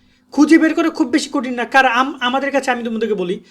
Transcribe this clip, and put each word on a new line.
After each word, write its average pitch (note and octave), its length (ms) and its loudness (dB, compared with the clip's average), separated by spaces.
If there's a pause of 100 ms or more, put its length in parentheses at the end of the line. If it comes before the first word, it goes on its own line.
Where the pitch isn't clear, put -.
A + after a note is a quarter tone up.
(320)
খুঁজে D4+ 260 6
বের D#4 160 2
করা E4 160 -2
খুব D#4 180 -2
বেশি - 240 -2
কঠিন B3+ 220 -4
না। A#3+ 120 -4
কার C4 200 4
আম-, B3+ 340 0
আমাদের C4 320 -2
কাছে, C4 200 -2
আমি A#3+ 120 -4
তোমাদেরকে A3 320 -4
বলি, F3+ 240 -4 (120)